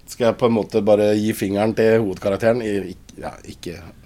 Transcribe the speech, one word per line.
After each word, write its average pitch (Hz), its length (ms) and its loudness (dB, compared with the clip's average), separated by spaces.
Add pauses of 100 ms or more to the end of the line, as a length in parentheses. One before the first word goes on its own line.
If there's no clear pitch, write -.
skal - 200 -2
jeg 110 100 0
på 127 100 0
en 113 60 2
måte 107 300 0
bare 104 320 4
gi 107 180 0
fingeren 104 420 -2
til 110 260 4
hovedkarakteren, 101 600 -2
i, 101 300 -4
i, 90 40 -14 (240)
ja, - 120 -10 (140)
ikke, - 340 -14 (260)